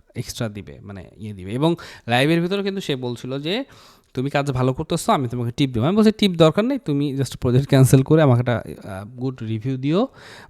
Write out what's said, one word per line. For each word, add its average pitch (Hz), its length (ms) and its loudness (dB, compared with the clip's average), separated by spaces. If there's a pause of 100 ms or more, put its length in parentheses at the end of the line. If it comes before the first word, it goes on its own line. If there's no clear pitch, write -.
(140)
এক্সট্রা 117 340 -8
দিবে, 85 340 -14
মানে 98 340 -14
ইয়ে 104 160 -12
দিবে। 95 200 -10
এবং 156 220 0 (340)
লাইভের 143 320 2
ভিতরে 190 220 -2
কিন্তু 196 180 -4
সে 151 160 -4
বলছিল 127 420 -8
যে, 185 260 -4 (500)
"তুমি 131 160 -4
কাজ 143 220 0
ভালো 127 200 0
করতেছো, 160 400 -2
আমি 139 160 0
তোমাকে 120 240 -4
টিপ 135 180 -2
দেবো।" 120 160 0
আমি 185 100 2
বলছি, 220 220 6
"টিপ 190 180 0
দরকার 165 280 4
নেই, 262 140 -2
তুমি 143 360 -2
just 135 260 -4
প্রজেক্ট 127 280 2
ক্যান্সেল 135 340 6
করে 156 200 4
আমাকে 123 180 6
একটা, 120 220 -2 (220)
আহ, 98 200 -12
গুড 127 380 -8
রিভিউ 113 340 -4
দিও 156 320 0 (420)